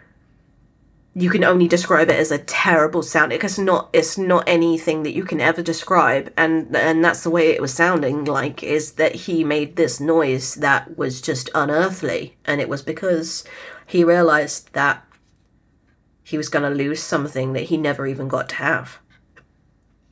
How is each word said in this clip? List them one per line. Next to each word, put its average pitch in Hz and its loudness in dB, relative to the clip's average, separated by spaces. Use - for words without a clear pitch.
You 180 0
can 180 2
only 180 6
describe 170 4
it 156 4
as 156 0
a 143 0
terrible 160 2
sound. 151 0
It's 190 -4
not, 190 0
it's 160 2
not 185 2
anything 165 2
that 151 -4
you 185 -4
can 156 -4
ever 160 2
describe. 156 0
And, 160 0
and 160 2
that's - 2
the 170 -2
way 165 4
it - 0
was 131 -4
sounding 151 0
like, 131 -4
is 151 -2
that - 2
he 165 -2
made 147 -2
this 143 0
noise 143 0
that 143 -2
was 127 -6
just - -6
unearthly. 151 -2
And 143 -2
it 110 -4
was 139 -6
because 165 -4
he 180 0
realized 165 2
that 143 -2
he 156 -6
was 151 -6
gonna 143 0
lose 143 -2
something 139 -4
that 131 -4
he 165 -2
never 143 -2
even 135 -6
got 131 -4
to - -10
have. 139 -4